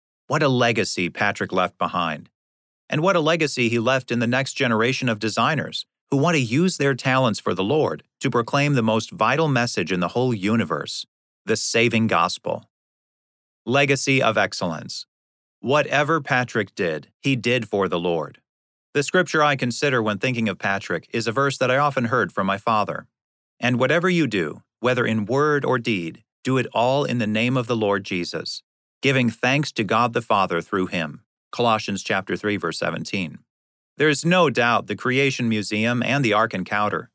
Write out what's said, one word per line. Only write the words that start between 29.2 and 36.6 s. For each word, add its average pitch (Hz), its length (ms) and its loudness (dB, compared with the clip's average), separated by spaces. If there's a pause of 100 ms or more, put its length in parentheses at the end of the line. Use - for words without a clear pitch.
thanks 135 420 0
to 113 120 -4
God 117 300 2
the 120 80 -2
Father 92 400 2
through 92 260 -2
him." 80 360 -6 (280)
Colossians 110 520 -2
chapter 98 340 -4
three, 104 200 -2
verse 82 200 -4
seventeen. 85 600 -6 (580)
There's 147 280 2
no 175 240 4
doubt 120 380 0
the 104 80 -6
Creation 127 540 0
Museum 110 540 0
and 135 200 0
the 104 100 2
Ark 107 200 2
Encounter 98 600 -2